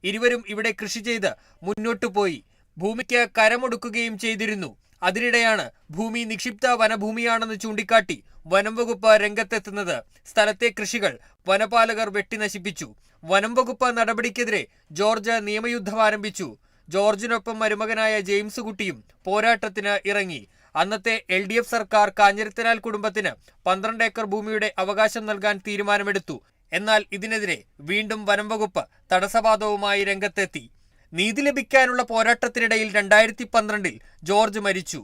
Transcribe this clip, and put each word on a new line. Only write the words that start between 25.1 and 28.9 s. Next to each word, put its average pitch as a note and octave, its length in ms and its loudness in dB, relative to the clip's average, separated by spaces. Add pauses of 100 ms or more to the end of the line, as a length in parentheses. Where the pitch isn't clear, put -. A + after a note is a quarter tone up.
നൽകാൻ G#3 300 -2 (120)
തീരുമാനമെടുത്തു. G3+ 680 -2 (340)
എന്നാൽ G#3 300 2 (140)
ഇതിനെതിരെ G#3 420 -4 (320)
വീണ്ടും G#3+ 400 -2
വനം G#3 220 2
വകുപ്പ് G#3+ 320 -2 (280)